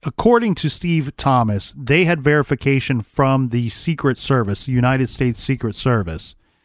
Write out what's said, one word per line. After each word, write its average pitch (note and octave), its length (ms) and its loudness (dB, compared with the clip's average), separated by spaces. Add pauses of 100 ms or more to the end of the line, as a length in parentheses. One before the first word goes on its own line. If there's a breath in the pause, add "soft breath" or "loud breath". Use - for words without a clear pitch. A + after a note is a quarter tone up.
According A#3 520 2
to - 140 -2
Steve D#3+ 480 -2
Thomas, A#2 600 0
they D3 280 2
had E3 160 2
verification C#3 800 0
from C3+ 480 0
the A#2 200 -2
Secret C#3 480 -2
Service, A2 480 -2
the C3+ 60 -6
United B2+ 380 2
States B2 320 -2
Secret A#2+ 340 -4
Service, G2 600 -2 (300)